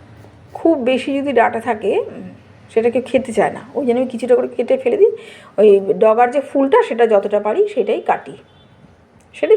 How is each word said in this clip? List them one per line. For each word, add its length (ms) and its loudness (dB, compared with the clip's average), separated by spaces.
খুব 180 0
বেশি 280 -2
যদি 220 -4
ডাঁটা 280 0
থাকে, 320 -4
উম, 280 -10
সেটা 220 0
কেউ 160 -2
খেতে 280 -2
চায় 200 0
না, 40 -14
ওই 100 -4
জন্য 160 0
আমি 120 -2
কিছুটা 240 0
করে 100 -2
কেটে 260 0
ফেলে 180 0
দিই। 100 6
ওই 80 6
ডগার 320 4
যে 140 2
ফুলটা, 380 2
সেটা 160 0
যতটা 320 0
পারি 160 0
সেটাই 360 -2
কাটি, 260 -6
সেটা 200 4